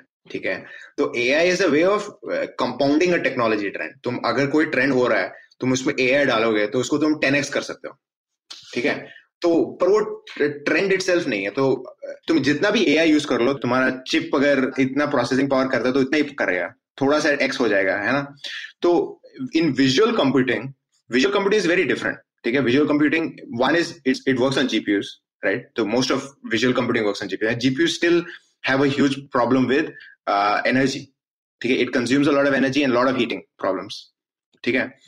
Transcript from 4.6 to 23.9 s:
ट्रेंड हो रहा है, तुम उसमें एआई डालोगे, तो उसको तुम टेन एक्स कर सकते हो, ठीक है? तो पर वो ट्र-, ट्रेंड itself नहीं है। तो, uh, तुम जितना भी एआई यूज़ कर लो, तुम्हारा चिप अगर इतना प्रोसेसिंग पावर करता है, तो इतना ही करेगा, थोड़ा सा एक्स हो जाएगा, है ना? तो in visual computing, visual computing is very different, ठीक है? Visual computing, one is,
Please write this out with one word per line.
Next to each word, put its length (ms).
ट्रेंड 280
हो 140
रहा 140
है, 120
तुम 120
उसमें 280
एआई 240
डालोगे, 420
तो 120
उसको 200
तुम 160
टेन 200
एक्स 140
कर 120
सकते 280
हो, 80
ठीक 100
है? 420
तो 380
पर 80
वो 120
ट्र-, 640
ट्रेंड 280
itself 320
नहीं 160
है। 80
तो, 460
uh, 200
तुम 100
जितना 320
भी 140
एआई 260
यूज़ 160
कर 140
लो, 140
तुम्हारा 360
चिप 440
अगर 440
इतना 280
प्रोसेसिंग 440
पावर 160
करता 220
है, 60
तो 60
इतना 160
ही 60
करेगा, 520
थोड़ा 160
सा 100
एक्स 320
हो 80
जाएगा, 260
है 180
ना? 220
तो 380
in 80
visual 440
computing, 520
visual 180
computing 300
is 60
very 180
different, 300
ठीक 100
है? 60
Visual 260
computing, 420
one 120
is, 120